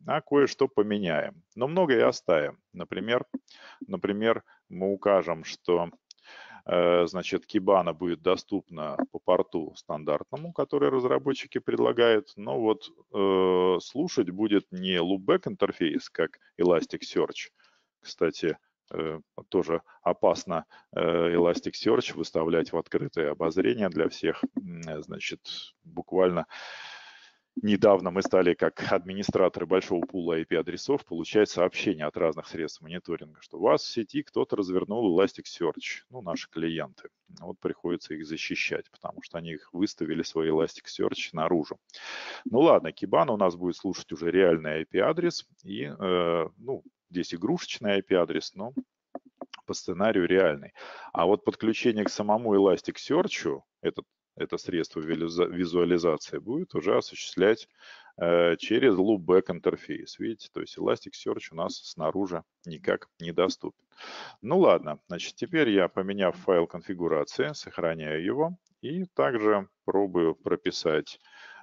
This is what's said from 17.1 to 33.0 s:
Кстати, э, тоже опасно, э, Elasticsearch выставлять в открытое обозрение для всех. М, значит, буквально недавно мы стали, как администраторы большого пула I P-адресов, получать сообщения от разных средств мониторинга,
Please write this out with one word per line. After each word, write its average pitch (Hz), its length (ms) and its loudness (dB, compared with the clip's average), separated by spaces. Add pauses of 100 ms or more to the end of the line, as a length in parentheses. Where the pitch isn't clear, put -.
Кстати, 80 560 -2 (340)
э, 80 280 -6 (300)
тоже 82 320 0 (220)
опасно, 87 640 0 (260)
э, 85 440 2
Elasticsearch 87 800 2
выставлять 80 560 0
в 82 60 -2
открытое 80 540 -2
обозрение 92 580 0
для 80 200 0
всех. - 340 -4 (140)
М, 82 440 -10
значит, - 380 -10 (440)
буквально 87 640 0 (1080)
недавно 98 560 4
мы 95 100 0
стали, 90 320 4
как - 380 -2
администраторы 95 760 0
большого 90 400 0
пула 85 300 -4
I 80 100 -2
P-адресов, 87 580 -2
получать 95 460 2
сообщения 87 560 0
от 76 120 -6
разных 80 300 -2
средств 80 340 -8
мониторинга, 80 600 -10